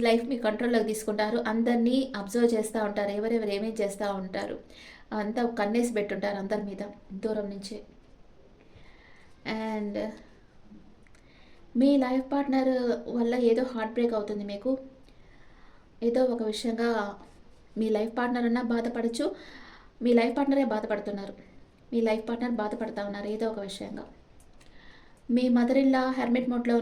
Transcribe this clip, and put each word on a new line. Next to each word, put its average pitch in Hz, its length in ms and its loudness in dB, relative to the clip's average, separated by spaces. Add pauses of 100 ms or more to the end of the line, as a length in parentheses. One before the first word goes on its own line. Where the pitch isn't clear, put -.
లైఫ్ 233 260 4
మీ 254 140 -2
కంట్రోల్లోకి 220 460 2
తీసుకుంటారు. 214 480 -2 (120)
అందరినీ 233 460 2 (240)
అబ్జర్వ్ 240 340 2
చేస్తూ 214 320 -2
ఉంటారు, 202 320 -2
ఎవరెవరు 220 380 0
ఏమేం 220 240 -4
చేస్తూ 202 260 -2 (140)
ఉంటారు. 185 360 -6 (640)
అంతా 220 220 -2 (160)
కన్నేసి 226 400 2
పెట్టుంటారు 202 440 -2
అందరి 208 260 -2
మీద 196 140 -8 (420)
దూరం 214 280 -2
నుంచే. 196 240 -12 (1800)
And 214 400 -4 (1800)
మీ 277 100 8 (140)
లైఫ్ 262 200 0 (100)
పార్ట్నర్ 262 380 2 (460)
వల్ల 233 160 2 (160)
ఏదో 240 220 4
హార్ట్ 220 240 -4
బ్రేక్ 233 220 2
అవుతుంది 208 340 -6
మీకు. 247 200 -2 (1400)
ఏదో 254 140 4 (120)
ఒక 226 80 -4 (100)
విషయంగా 233 360 -2 (920)
మీ 220 160 2
లైఫ్ 220 240 -2
పార్ట్నర్ 240 300 0
అన్నా 247 120 2 (120)
బాధపడచ్చు, 233 520 -2 (800)
మీ 240 140 6
లైఫ్ 240 180 2
పార్ట్నరే 277 260 4 (100)
బాధపడుతున్నారు. 208 600 -4 (580)
మీ 233 160 2
లైఫ్ 220 220 0
పార్ట్నర్ 240 320 -2
బాధపడతా 208 480 -4
ఉన్నారు 202 260 -6
ఏదో 226 160 -2
ఒక 208 160 -8
విషయంగా. 208 380 -10 (1300)
మీ 247 80 4 (140)
mother-in-law 262 500 6 (120)
హెర్మిట్ 240 340 2
మోడ్‌లో 240 280 2